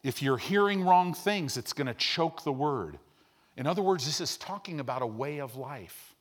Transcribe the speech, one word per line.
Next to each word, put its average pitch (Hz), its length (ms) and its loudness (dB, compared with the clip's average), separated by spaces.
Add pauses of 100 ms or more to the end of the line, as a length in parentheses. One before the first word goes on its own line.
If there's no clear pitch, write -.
If 135 180 2
you're 135 160 4
hearing 202 460 2
wrong 180 280 6
things, 180 440 0
it's - 160 -6
gonna 131 220 -4
choke - 500 -2
the 147 80 0
Word. 131 460 -2 (580)
In 131 100 -4
other 180 160 0
words, 180 240 2
this 151 140 -4
is - 160 -6
talking 190 420 -10
about 127 240 -4
a 123 40 -2
way 139 340 -6
of 127 160 -10
life. 131 640 -16